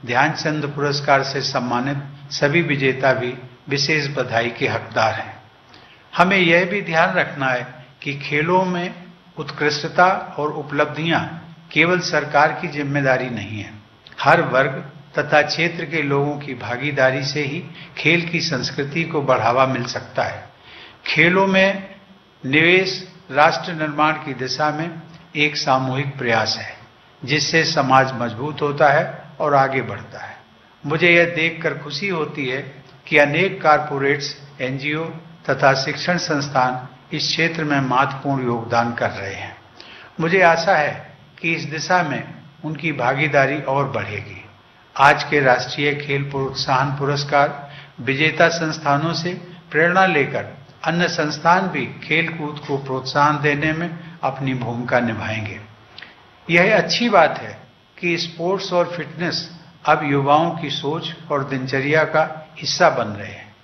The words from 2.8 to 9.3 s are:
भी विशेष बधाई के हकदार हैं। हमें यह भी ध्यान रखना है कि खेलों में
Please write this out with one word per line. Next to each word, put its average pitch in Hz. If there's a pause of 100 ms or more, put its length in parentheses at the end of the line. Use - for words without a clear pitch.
भी 123 (360)
विशेष 143
बधाई 120
के 120
हकदार 110
हैं। - (760)
हमें 190
यह 175
भी 202
ध्यान 165
रखना 147
है 123 (160)
कि 139
खेलों 165
में 180 (440)